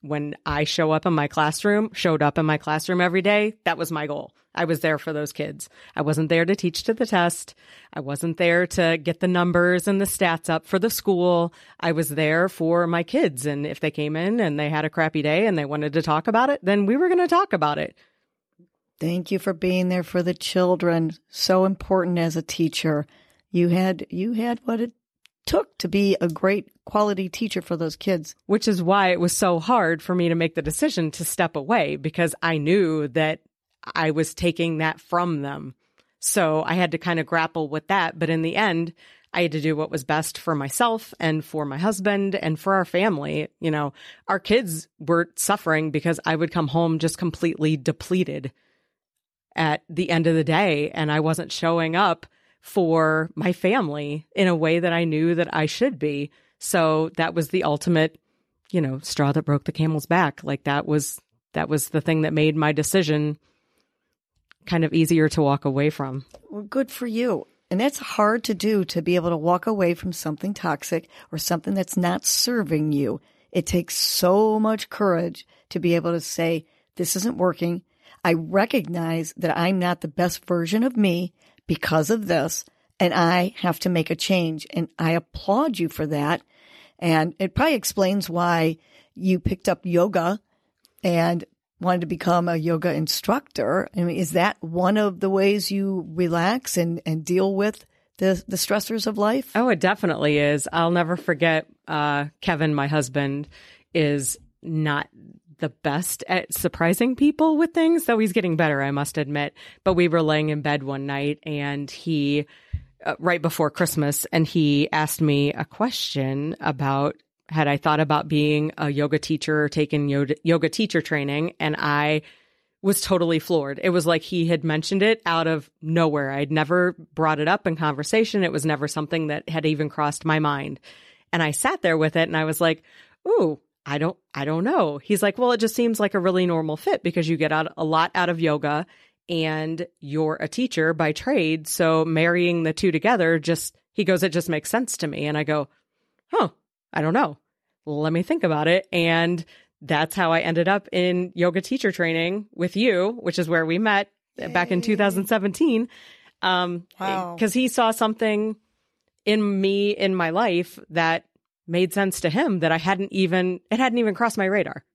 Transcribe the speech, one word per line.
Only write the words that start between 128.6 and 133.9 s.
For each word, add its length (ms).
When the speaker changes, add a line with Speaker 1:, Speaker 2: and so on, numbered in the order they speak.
Speaker 1:
never 220
something 400
that 200
had 180
even 220
crossed 360
my 140
mind. 420
And 100
I 80
sat 320
there 160
with 180
it, 120
and 80
I 80
was 160
like, 220
"Ooh, 300
I 120